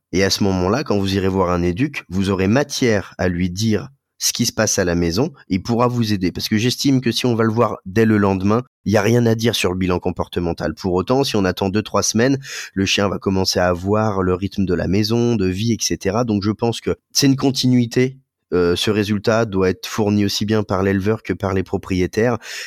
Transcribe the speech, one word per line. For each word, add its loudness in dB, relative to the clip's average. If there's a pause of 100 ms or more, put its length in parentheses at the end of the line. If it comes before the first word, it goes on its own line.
(120)
Et 2
à 2
ce 0
moment-là, 0
quand 0
vous -2
irez 0
voir 2
un 0
éduc, -2
vous -2
aurez 0
matière 0
à 0
lui -2
dire -2 (300)
ce -2
qui -2
se -4
passe 0
à 0
la 0
maison, 0 (160)
il -2
pourra 0
vous 0
aider. -2
Parce -8
que 0
j'estime 0
que 0
si -2
on 2
va 2
le 2
voir 0
dès 2
le 4
lendemain, 2 (240)
il 0
y 2
a 2
rien 4
à 4
dire 0
sur -2
le -2
bilan 0
comportemental. -4
Pour -4
autant, 0
si -4
on 2
attend 0
deux, 0
trois -2
semaines, 2 (340)
le 0
chien 0
va -4
commencer 0
à 4
avoir 0
le 2
rythme -2
de 0
la -2
maison, 0
de 0
vie, -2
et 0
cetera. -2
Donc 0
je 0
pense -2
que -2 (160)
c'est 0
une 4
continuité. 2 (360)
Euh, 2
ce 0
résultat 0
doit 0
être -4
fourni 2
aussi -2
bien 2
par -2
l'éleveur 0
que -4
par -2
les 0
propriétaires 0 (280)